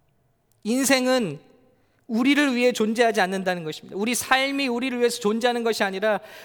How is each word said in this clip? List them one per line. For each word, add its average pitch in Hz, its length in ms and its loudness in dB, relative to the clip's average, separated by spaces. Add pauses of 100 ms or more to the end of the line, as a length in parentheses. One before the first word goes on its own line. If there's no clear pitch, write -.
(640)
인생은 254 760 0 (680)
우리를 262 500 2
위해 247 160 2
존재하지 220 480 0
않는다는 185 440 -2
것입니다. - 340 -10
우리 202 160 -2
삶이 277 540 0
우리를 247 320 -2
위해서 240 200 0
존재하는 233 440 0
것이 226 200 0
아니라 190 360 -2 (260)